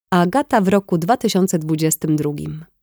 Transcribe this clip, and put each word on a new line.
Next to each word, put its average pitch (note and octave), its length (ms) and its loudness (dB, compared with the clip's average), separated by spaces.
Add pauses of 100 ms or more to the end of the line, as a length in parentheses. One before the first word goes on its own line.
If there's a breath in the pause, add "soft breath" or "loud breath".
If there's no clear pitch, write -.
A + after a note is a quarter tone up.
(120)
Agata F#3+ 480 2
w F#3 80 0
roku G3 300 0
dwa F#3 180 0
tysiące F#3+ 420 0
dwudziestym D#3 580 -2
drugim. D3+ 480 -6 (180)